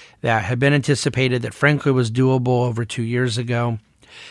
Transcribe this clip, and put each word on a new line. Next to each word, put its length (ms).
that 240
had 140
been 120
anticipated, 720
that 120
frankly 380
was 180
doable 560
over 200
two 180
years 340
ago, 420